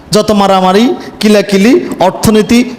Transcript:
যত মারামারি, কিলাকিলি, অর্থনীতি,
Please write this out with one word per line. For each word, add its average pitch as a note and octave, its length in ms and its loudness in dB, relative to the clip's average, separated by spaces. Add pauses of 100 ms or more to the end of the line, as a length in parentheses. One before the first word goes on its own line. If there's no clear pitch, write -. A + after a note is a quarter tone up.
(120)
যত G#3 180 0
মারামারি, G3 640 2 (260)
কিলাকিলি, G#3 680 2 (120)
অর্থনীতি, G#3+ 800 0